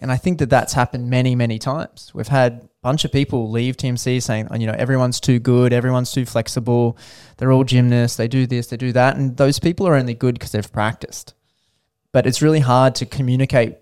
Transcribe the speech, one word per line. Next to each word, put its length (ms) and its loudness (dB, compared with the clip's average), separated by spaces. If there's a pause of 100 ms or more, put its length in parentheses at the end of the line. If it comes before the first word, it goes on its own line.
And 80 -4
I 60 0
think 240 -2
that 100 -2
that's 220 2
happened 360 -2
many, 280 2
many 240 -2
times. 520 -10
We've 140 -8
had 280 2 (100)
a 40 -20 (140)
bunch 220 -2
of 80 -6
people 360 -2
leave 280 -2
T 100 -6
M 100 -2
C 220 -2
saying, 320 -4
"Oh, 60 -6
you 100 -2
know, 100 -2
everyone's 440 0
too 180 2
good, 340 2
everyone's 380 0
too 160 -2
flexible, 720 -2 (380)
they're 160 0
all 100 6
gymnasts, 540 2
they 100 -2
do 220 0
this, 180 -4
they 100 -10
do 180 -4
that." 220 2
And 200 -2
those 240 2
people 260 0
are 80 4
only 200 0
good 260 -2
'cause 100 -14
they've 220 -6
practiced. 640 -6 (760)
But 160 2
it's 160 0
really 180 4
hard 360 4
to 100 -6
communicate 760 0